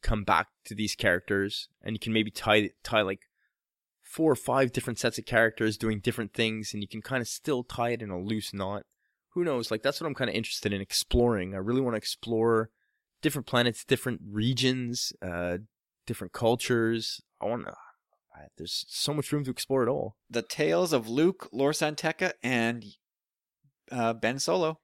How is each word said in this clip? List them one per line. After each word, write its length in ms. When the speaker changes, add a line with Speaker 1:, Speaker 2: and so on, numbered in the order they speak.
Speaker 1:
come 220
back 240
to 100
these 220
characters, 720
and 120
you 60
can 120
maybe 200
tie, 380
tie, 200
like, 180
four 300
or 40
five 360
different 260
sets 200
of 80
characters 500
doing 240
different 340
things, 380
and 100
you 60
can 140
kinda 240
still 360
tie 280
it 120
in 80
a 80
loose 340
knot. 300
Who 100
knows? 260
Like, 120
that's 180
what 80
I'm 80
kinda 180
interested 380
in 80
exploring. 760
I 40
really 240
wanna 160
explore 720
different 240
planets, 380
different 400
regions, 880
uh, 360
different 260
cultures. 880
I 60
wanna, 280
I, 120
there's 320
so 260
much 160
room 140
to 80
explore 320
it 40
all. 280
Speaker 2:
The 140
tales 500
of 160
Luke, 440
Lor 200
San 220
Tekka, 380
and, 420
uh, 220
Ben 260
Solo. 440